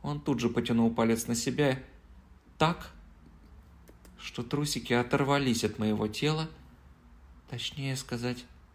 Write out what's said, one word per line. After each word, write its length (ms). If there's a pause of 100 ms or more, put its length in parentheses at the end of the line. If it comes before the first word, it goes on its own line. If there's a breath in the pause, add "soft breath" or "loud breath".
Он 180
тут 180
же 100
потянул 440
палец 340
на 80
себя 440 (760)
так, 340 (1300)
что 240
трусики 500
оторвались 680
от 160
моего 280
тела, 420 (1000)
точнее 460
сказать, 500 (300)